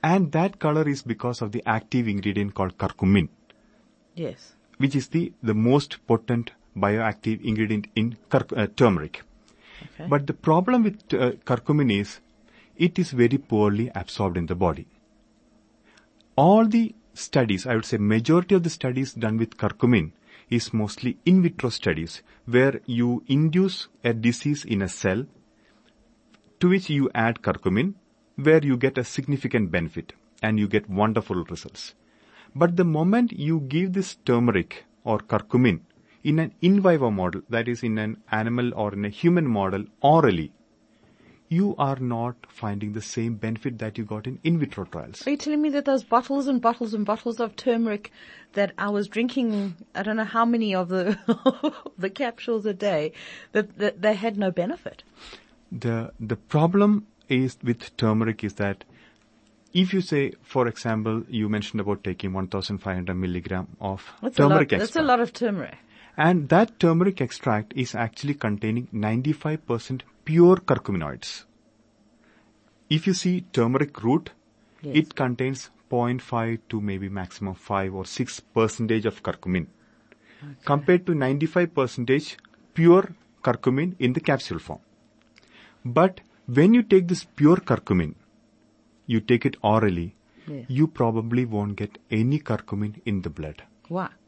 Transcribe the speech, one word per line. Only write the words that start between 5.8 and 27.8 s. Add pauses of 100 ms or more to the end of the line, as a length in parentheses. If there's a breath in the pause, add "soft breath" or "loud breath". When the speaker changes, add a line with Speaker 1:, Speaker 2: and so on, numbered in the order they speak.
Speaker 1:
potent (260)
bioactive
ingredient
in (120)
cur-, (100)
uh,
turmeric. (760 loud breath)
Speaker 2:
Okay.
Speaker 1:
But
the
problem
with, (180)
uh, (140)
curcumin
is (580 soft breath)
it
is
very
poorly
absorbed
in
the
body. (1500 soft breath)
All
the (180)
studies,
I
would
say
majority
of
the
studies
done
with
curcumin (380 soft breath)
is
mostly
in
vitro
studies (240 soft breath)
where
you
induce (160)
a
disease
in
a
cell (1300 soft breath)
to
which
you
add
curcumin, (420)